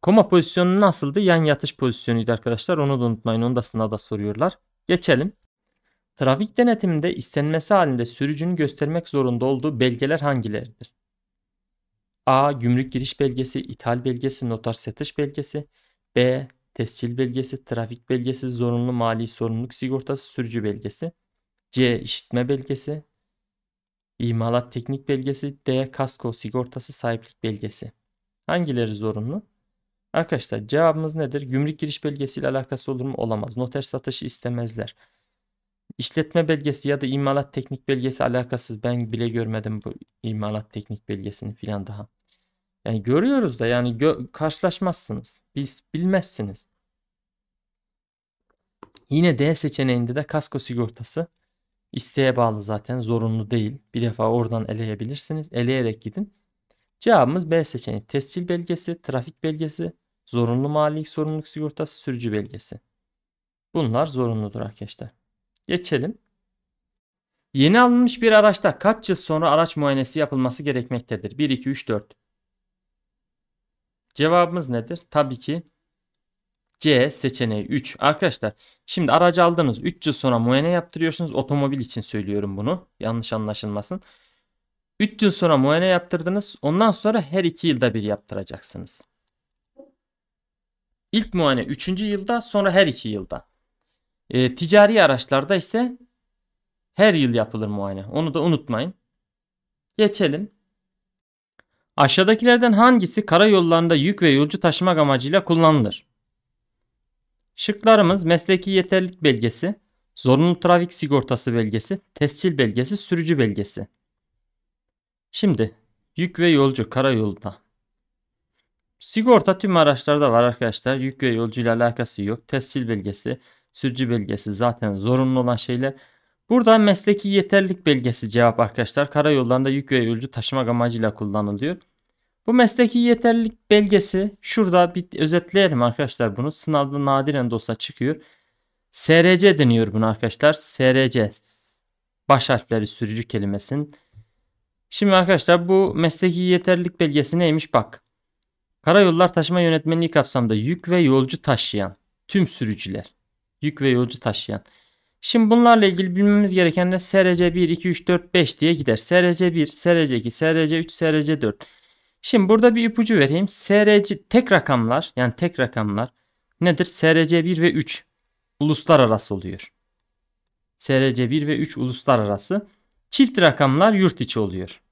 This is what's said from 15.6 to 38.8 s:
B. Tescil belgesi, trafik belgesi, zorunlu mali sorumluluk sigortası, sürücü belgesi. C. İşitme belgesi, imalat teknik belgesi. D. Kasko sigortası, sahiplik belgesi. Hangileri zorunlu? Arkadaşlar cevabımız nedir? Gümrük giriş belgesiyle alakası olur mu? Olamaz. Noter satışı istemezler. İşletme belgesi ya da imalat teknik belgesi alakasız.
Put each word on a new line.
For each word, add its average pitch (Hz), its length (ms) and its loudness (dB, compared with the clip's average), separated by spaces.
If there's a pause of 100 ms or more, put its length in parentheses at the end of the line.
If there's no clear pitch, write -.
B. 127 320 0 (260)
Tescil 120 440 -6
belgesi, 127 480 -6
trafik 113 440 -10
belgesi, 127 400 -4
zorunlu 120 440 -2
mali 113 340 -2
sorumluluk 113 460 -6
sigortası, 135 540 -6
sürücü 117 360 -6
belgesi. 107 480 -8 (600)
C. 123 300 0
İşitme 123 480 -6
belgesi, 139 540 -6 (1160)
imalat 117 520 -2
teknik 135 380 -10
belgesi. 139 480 -6 (100)
D. 135 240 -2
Kasko 127 420 -8
sigortası, 123 600 -10
sahiplik - 500 -8
belgesi. 107 480 -8 (560)
Hangileri 131 480 -2
zorunlu? 110 480 -6 (680)
Arkadaşlar 117 540 -4
cevabımız 156 480 0
nedir? 143 260 -6
Gümrük 143 380 -4
giriş 147 240 -8
belgesiyle 139 440 -6
alakası 135 440 -6
olur 131 140 -6
mu? 135 120 -6
Olamaz. 113 400 -6
Noter 127 240 -6
satışı - 440 -10
istemezler. 117 720 -8 (1000)
İşletme 156 500 -4
belgesi 143 420 -4
ya 139 120 -2
da 143 40 -6
imalat 139 480 -2
teknik - 340 -10
belgesi 131 360 -2
alakasız. 120 600 -4